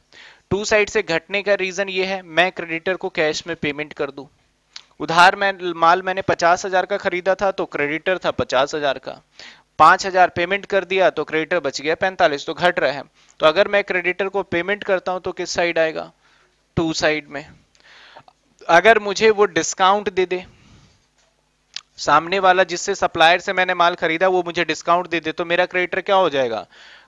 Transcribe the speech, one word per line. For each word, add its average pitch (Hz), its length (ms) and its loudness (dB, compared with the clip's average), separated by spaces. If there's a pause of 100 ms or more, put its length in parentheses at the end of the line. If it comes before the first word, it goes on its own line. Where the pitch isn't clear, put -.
(500)
two 202 140 -2
side 208 260 2
से 214 140 0
घटने 165 380 -4
का 202 140 2
reason 190 320 -4
ये 185 180 -2
है, 190 160 -4
मैं 170 300 2
creditor 170 440 -6
को 190 140 -8
cash 156 360 -2
में 165 100 -6
payment 147 360 -6
कर 139 180 -6
दूं। 139 160 -16 (760)
उधार 175 360 6
मैं, 196 160 0 (220)
माल 165 280 4
मैंने 185 220 -4
पचास 175 420 2
हजार 185 200 0
का 196 120 -4
खरीदा 185 360 -2
था 190 180 -2
तो 175 140 -4
creditor 156 520 -4
था 165 140 -4
पचास 135 420 -2
हजार 139 240 -2
का, - 220 -14 (580)
पांच 175 280 6
हजार 180 220 4
payment 185 380 -4
कर 190 180 0
दिया 185 260 2
तो 151 140 -6
creditor 156 360 -2
बच 139 200 -6
गया 151 160 -2
पैंतालीस, 180 500 0
तो 165 80 -8
घट 175 240 0
रहा 160 140 0
है। 139 100 -10 (380)
तो 151 60 4
अगर 185 220 2
मैं 202 160 0
creditor 180 440 -4
को 190 160 -4
payment 185 400 -4
करता 185 280 -2
हूं 180 80 -6
तो 180 120 -8
किस 175 180 -8
side 170 280 -2
आएगा? 160 320 -2 (680)
Two 165 180 -2
side 151 340 -2
में। 139 180 -12 (1200)
अगर 185 320 6
मुझे 208 300 0
वो 208 160 4
discount 190 640 0
दे 185 160 0
दे, 180 180 -6 (1500)
सामने 165 420 0
वाला 185 240 4
जिससे 175 300 -6
supplier 175 460 2
से 196 120 -6
मैंने 185 220 0
माल 175 200 2
खरीदा 170 340 0
वो 185 140 2
मुझे 170 220 -4
discount 170 440 -2
दे 165 120 -4
दे 156 120 -6
तो 175 120 -4
मेरा 170 220 0
creditor 180 360 -4
क्या 202 140 0
हो 190 140 4
जाएगा? 120 360 -4 (420)